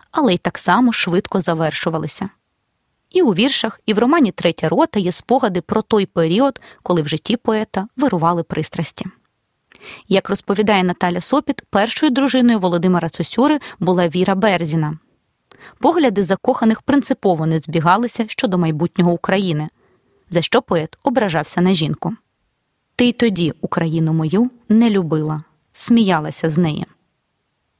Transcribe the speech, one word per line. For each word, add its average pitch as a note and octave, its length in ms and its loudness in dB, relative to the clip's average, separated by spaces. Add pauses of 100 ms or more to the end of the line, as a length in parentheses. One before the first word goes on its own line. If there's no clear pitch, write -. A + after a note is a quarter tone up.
(100)
але B3+ 240 2
й F3 40 0
так - 200 -6
само A3+ 340 2
швидко F#3+ 480 -2
завершувалися. D#3+ 880 -4 (840)
І F#4 120 2
у A#3 120 4
віршах, A#3 520 -2
і G#3+ 80 0
в F#3+ 40 -2
романі B3 340 4
«Третя - 360 0
рота» G#3+ 320 0
є F3+ 120 -2
спогади A3+ 480 0
про - 220 -2
той G#3 240 0
період, F#3+ 540 0 (220)
коли F3 200 0
в D3 60 -6
житті D#3+ 280 -4
поета G#3+ 600 -4
вирували F3 460 0
пристрасті. - 640 -6 (1000)
Як F#3+ 200 0
розповідає G3+ 560 0
Наталя F3+ 360 -2
Сопіт, C4+ 500 -4
першою A3+ 420 0
дружиною B3 460 2
Володимира F3 500 0
Сосюри C#4 500 0 (220)
була F3+ 280 2
Віра F3+ 260 0
Берзіна. E3 640 0 (800)
Погляди C4 460 2
закоханих A3 580 0
принципово F#3+ 640 0
не D#3+ 120 0
збігалися F3 720 0
щодо F#3+ 300 -2
майбутнього E3+ 540 0
України, E3+ 560 -2 (600)
за E3+ 120 0
що - 200 2
поет D#3+ 400 -4
ображався F#3+ 580 0
на F3+ 140 4
жінку. D#3 420 -4 (800)
«Ти B3 120 2
й A#3+ 40 0
тоді F3+ 480 0
Україну D#3+ 520 -2
мою D#3+ 380 0 (180)
не A3+ 220 4
любила, D#3 540 -2 (280)
сміялася E3 800 0
з D#3 80 -2
неї». E3 280 0 (920)